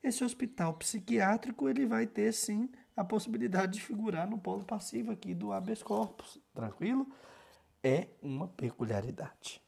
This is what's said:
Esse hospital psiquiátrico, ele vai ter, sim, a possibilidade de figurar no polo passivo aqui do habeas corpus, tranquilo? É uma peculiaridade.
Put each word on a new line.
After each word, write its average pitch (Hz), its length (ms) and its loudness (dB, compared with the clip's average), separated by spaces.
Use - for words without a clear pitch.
Esse 254 220 0
hospital 175 500 -2
psiquiátrico, 220 920 2
ele 262 180 4
vai 226 200 4
ter, 220 260 2
sim, 220 380 0
a 202 80 2
possibilidade 208 680 0
de - 80 -6
figurar 202 460 -2
no 220 100 -4
polo 190 260 -4
passivo 226 480 -4
aqui 180 220 -4
do 196 180 -2
habeas 196 300 -2
corpus, - 560 -4
tranquilo? 202 520 0
É 135 260 6
uma 143 260 -4
peculiaridade. 113 1200 -4